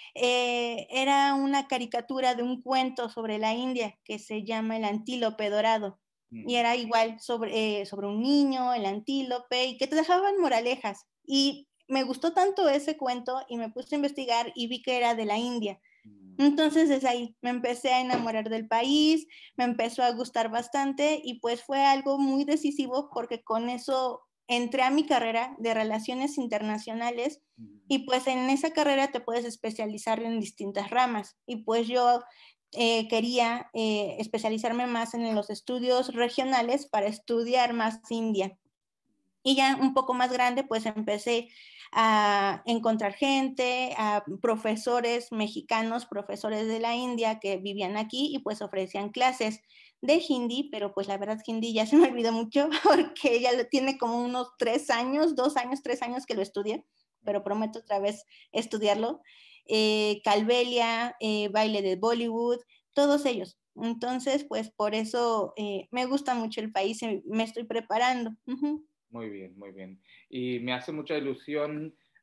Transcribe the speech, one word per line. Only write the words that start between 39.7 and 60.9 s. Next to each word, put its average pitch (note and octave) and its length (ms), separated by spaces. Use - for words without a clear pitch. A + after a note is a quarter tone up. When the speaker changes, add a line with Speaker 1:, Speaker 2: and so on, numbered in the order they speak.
Speaker 1:
un C4+ 140
poco C4 200
más B3+ 200
grande, B3 320
pues, A3+ 200
empecé G#3+ 640
a G#3 720
encontrar A3+ 480
gente, C4 840
a G#3 260
profesores A#3 880
mexicanos, A3+ 760
profesores G#3+ 600
de A3+ 120
la A#3 160
India A3+ 440
que G3 180
vivían G3 400
aquí B3+ 380
y, B3+ 40
pues, G#3+ 220
ofrecían G3 480
clases B3 520
de D4+ 260
hindi, B3 420
pero, G3+ 240
pues, G3 140
la G3 100
verdad, G#3+ 300
hindi A3+ 260
ya G#3+ 120
se A3+ 100
me D#4+ 140
olvidó A#3 220
mucho A#3 380
<laughs> D#4 140
porque D4+ 560
ya B3 140
lo B3 140
tiene C4+ 300
como A#3+ 260
unos B3 340
tres A#3 320
años, C4+ 460
dos C4+ 200
años, B3+ 260
tres B3+ 200
años B3 240
que A3+ 100
lo F#3+ 60
estudié, G#3 440
pero G3+ 200
prometo G#3+ 360
otra G#3 200
vez G#3 260
estudiarlo. A3 720
Eh, G#3+ 580
Calbelia, A#3 960